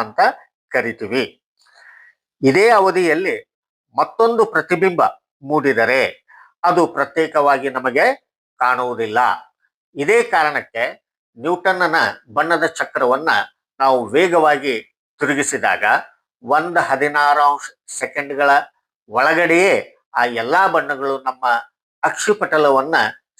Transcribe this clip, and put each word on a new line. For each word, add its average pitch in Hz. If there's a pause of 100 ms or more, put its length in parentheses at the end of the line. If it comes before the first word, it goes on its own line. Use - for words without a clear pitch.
ಅಂತ 107 (540)
ಕರಿತೀವಿ. 117 (1300)
ಇದೇ 175 (140)
ಅವಧಿಯಲ್ಲಿ 180 (680)
ಮತ್ತೊಂದು 226 (100)
ಪ್ರತಿಬಿಂಬ 170 (480)
ಮೂಡಿದರೆ 131 (680)
ಅದು 175 (140)
ಪ್ರತ್ಯೇಕವಾಗಿ 139
ನಮಗೆ 131 (540)
ಕಾಣುವುದಿಲ್ಲ. 123 (840)
ಇದೇ 196 (160)
ಕಾರಣಕ್ಕೆ 143 (600)
ನ್ಯೂಟನ್ನನ 175 (400)
ಬಣ್ಣದ 160 (140)
ಚಕ್ರವನ್ನ 139 (500)
ನಾವು 135 (160)
ವೇಗವಾಗಿ 151 (460)
ತಿರುಗಿಸಿದಾಗ 135 (580)
ಒಂದು 160
ಹದಿನಾರಾಂಶ 147 (300)
ಸೆಕೆಂಡ್ಗಳ 139 (720)
ಒಳಗಡೆಯೇ 165 (460)
ಆ 123 (180)
ಎಲ್ಲಾ 165 (120)
ಬಣ್ಣಗಳು 139 (140)
ನಮ್ಮ 127 (640)
ಅಕ್ಷಿಪಟಲವನ್ನ 156 (440)